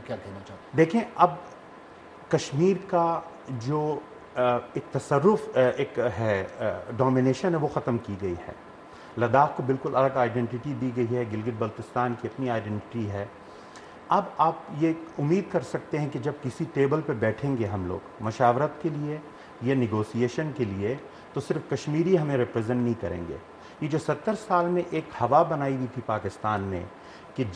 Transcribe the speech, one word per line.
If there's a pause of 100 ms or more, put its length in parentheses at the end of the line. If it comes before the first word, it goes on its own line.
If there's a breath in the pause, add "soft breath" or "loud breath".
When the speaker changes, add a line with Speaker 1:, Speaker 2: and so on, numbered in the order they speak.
Speaker 1:
کیا
کہنا
چاہتے
ہیں؟
Speaker 2:
دیکھیں، (160)
اب (1000)
کشمیر (100)
کا (460)
جو، (360)
آ،
ایک
تصرف،
آ، (160)
ایک (200)
ہے، (160)
آ، (320)
ڈومینیشن
ہے،
وہ
ختم
کی
گئی (140)
ہے۔ (680 loud breath)
لداخ
کو
بالکل
الگ
آئیڈینٹی
دی
گئی
ہے،
گلگت
بلتستان
کی
اپنی
آئیڈینٹی
ہے۔ (840 loud breath)
اب (120)
آپ (240)
یہ (260)
امید
کر
سکتے
ہیں
کہ
جب (100)
کسی
ٹیبل
پہ
بیٹھیں
گے
ہم
لوگ
مشاورت
کے
لیے (440 loud breath)
یا
نیگوسیشن
کے
لیے، (380 loud breath)
تو
صرف
کشمیری
ہمیں
ریپرزینٹ
نہیں
کریں
گے۔ (440 loud breath)
یہ
جو
ستر (140)
سال
میں
ایک (160)
ہوا
بنائی
ہوئی
تھی
پاکستان
نے (520 loud breath)
کہ (120)